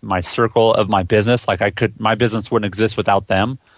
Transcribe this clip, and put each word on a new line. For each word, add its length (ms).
my 180
circle 540
of 140
my 160
business. 420
Like 160
I 80
could, 300
my 160
business 340
wouldn't 160
exist 300
without 320
them. 300